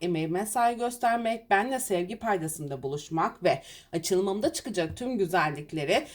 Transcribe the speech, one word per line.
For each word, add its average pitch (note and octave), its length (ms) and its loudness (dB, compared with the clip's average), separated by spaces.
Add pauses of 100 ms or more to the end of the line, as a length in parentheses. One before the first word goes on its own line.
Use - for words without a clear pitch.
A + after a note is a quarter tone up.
emeğime E3+ 460 0
saygı A#3+ 320 2
göstermek, A#3 720 -2
benimle B3 300 2
sevgi F#3+ 380 -2
paydasında D#3 640 -2
buluşmak E3 640 -2
ve D#3 180 4 (300)
açılımımda G3 600 2
çıkacak F3+ 440 -4
tüm B3 220 -2
güzellikleri D#3 960 2